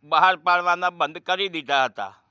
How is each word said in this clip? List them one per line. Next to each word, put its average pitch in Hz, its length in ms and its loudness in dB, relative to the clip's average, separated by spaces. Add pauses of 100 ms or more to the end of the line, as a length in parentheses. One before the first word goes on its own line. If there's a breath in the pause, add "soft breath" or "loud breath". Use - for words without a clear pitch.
બહાર 165 340 2
પાડવાના 175 540 0
બંધ 165 280 -6
કરી 185 300 -4
દીધા 143 360 -2
હતા. 101 300 -8 (160)